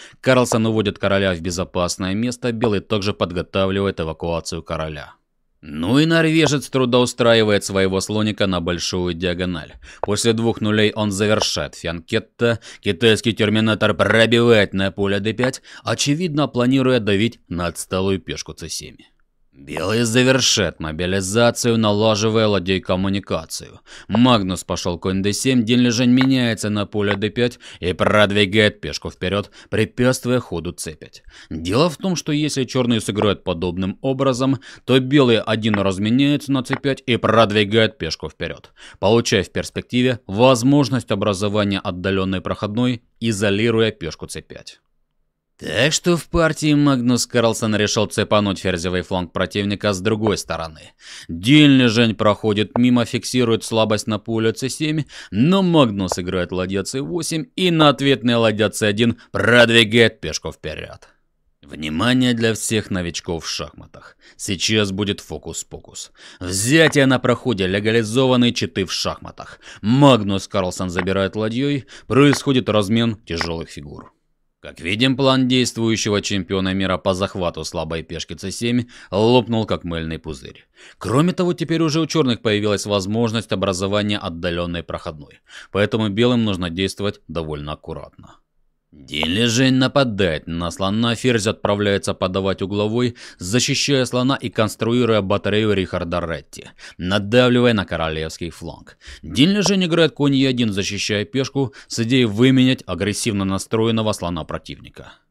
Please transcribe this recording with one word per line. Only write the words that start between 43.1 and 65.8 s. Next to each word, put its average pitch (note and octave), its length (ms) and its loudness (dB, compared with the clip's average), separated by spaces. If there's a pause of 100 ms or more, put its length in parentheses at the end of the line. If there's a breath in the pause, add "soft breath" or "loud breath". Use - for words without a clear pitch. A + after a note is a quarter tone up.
изолируя A2 720 0
пешку - 340 -10
Ц D#2 160 -14
пять. - 380 -20 (840)
Так G2 300 0
что F3 240 0
в - 140 -8
партии D#3 440 2
Магнус B2+ 540 2
Карлсен A2+ 480 0
решил G#2 300 2
цепануть G2+ 540 0
ферзевый F2+ 420 -2
фланг F2+ 320 -6
противника G2+ 580 -2
с F#2+ 80 -4
другой G#2+ 380 0
стороны. D#2+ 560 -10 (340 loud breath)
Дин C3 440 6
Лижень A#2 440 4
проходит G#2 640 0
мимо, B2 260 4
фиксирует A2+ 640 0
слабость G#2+ 420 0
на G#2+ 120 -2
поле A2+ 340 -2
Ц C3 160 -6
семь, D#3 340 -4 (280 loud breath)
но D#3+ 300 4
Магнус A#2+ 560 2
играет F2+ 360 -4
ладья F#2 300 -2
Ц C3 180 -6
восемь D#3+ 460 -6 (100)
и F3+ 140 2
на D#3 180 6
ответной B2 460 2
ладья G#2+ 340 2
Ц G#2+ 180 -2
один G#2+ 300 2 (140 loud breath)
продвигает A2+ 920 6
пешку D#2 320 -8
вперёд. - 560 -14 (520)
Внимание E2 720 0
для A2+ 200 0
всех G#2+ 360 -4
новичков E2+ 540 -6
в - 60 -10
шахматах. - 640 -14 (220 soft breath)
Сейчас G#2 560 -2
будет G2+ 260 -4
фокус-покус. - 920 -14 (260 loud breath)